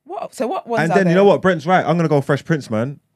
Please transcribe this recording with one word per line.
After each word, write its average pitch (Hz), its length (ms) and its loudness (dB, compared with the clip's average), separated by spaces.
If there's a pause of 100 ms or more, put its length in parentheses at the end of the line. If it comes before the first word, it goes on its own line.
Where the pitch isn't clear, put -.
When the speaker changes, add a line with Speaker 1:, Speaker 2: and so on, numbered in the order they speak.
Speaker 1:
What? - 320 -12
So 220 120 -4
what 381 200 -8
ones 226 160 -2
Speaker 2:
and 165 80 -2
Speaker 1:
are 180 40 2
Speaker 2:
then, 190 120 2
you 170 60 2
Speaker 1:
there? 190 100 4
Speaker 2:
know - 20 6
what? 165 160 4
Brent's 175 240 0
right. 180 200 2
I'm 160 120 0
gonna 165 120 0
go 147 120 2
Fresh 139 240 -2
Prince, 156 240 -4
man. 120 300 -4 (160)